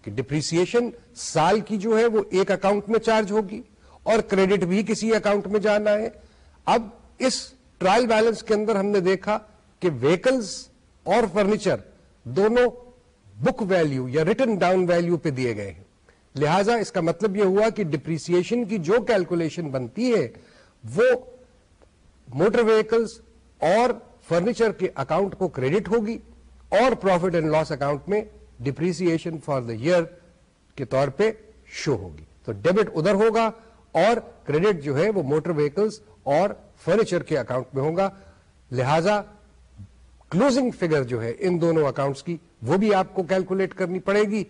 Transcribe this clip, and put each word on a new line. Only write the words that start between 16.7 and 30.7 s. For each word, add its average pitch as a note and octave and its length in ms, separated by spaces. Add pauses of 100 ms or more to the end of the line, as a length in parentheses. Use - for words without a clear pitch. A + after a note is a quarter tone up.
اس G#3 160
کا F#3 100
مطلب F3 360
یہ G#3 60
ہوا G3 260
کہ G#3+ 140
ڈپریسیشن E3+ 840
کی G3+ 120
جو F#3+ 300
کیلکولیشن F3 640
بنتی C3+ 420
ہے، D3+ 140 (560)
وہ C3 200 (1200)
موٹر F3+ 320
وہیکلز A3 600 (420)
اور G#3+ 280 (380)
فرنیچر G3+ 440
کے - 240
اکاؤنٹ F3 420
کو F#3 100
کریڈٹ D3 420
ہوگی G#3+ 280 (520)
اور A#3 220 (140)
profit F3+ 300
and D#3+ 180
loss D#3 220
account C#3+ 320
میں G#3 140 (460)
depreciation E3 680 (120)
for C3+ 120
the A#2 200
year E3+ 220 (760)